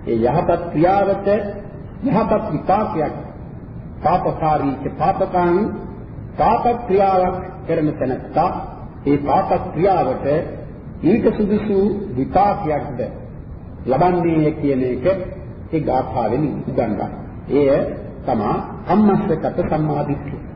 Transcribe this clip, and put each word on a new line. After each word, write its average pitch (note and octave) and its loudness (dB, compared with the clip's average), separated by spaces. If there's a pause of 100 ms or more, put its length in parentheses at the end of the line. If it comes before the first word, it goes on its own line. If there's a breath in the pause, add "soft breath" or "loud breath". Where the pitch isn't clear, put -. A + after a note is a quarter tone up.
ඒ A#2+ 0
යහපත් D#3+ 2
ක්‍රියාවට G3 2 (760)
යහපත් C4 2
විපාකයක් D#3+ 0 (840)
පාපකාරී D3+ 2
ච - -6
පාපකං F3 2 (760)
පාප A3 4 (140)
ක්‍රියාවක් F#3 2 (260)
කරන D#3+ 2
තැනැත්තා C#3 0 (520)
ඒ C#3+ 4
පාප C#3+ 2 (160)
ක්‍රියාවට D#3+ 2 (760)
ඊට G3 4
සුදුසු G3+ 2 (320)
විපාකයක්ද C#3+ 0 (840)
ලබන්නේ E3 4
කියන C3+ 0
එක B2 -2 (600)
ඒ D#3+ 0
ගාථාවෙන් B2+ 0 (120)
උගන්වනවා. A#2 -2 (380)
එය C#3 4 (520)
තමා B2 0 (280)
කම්මස්සගත F3+ 2
සම්මාදිට්ඨිය. D3 -2 (140)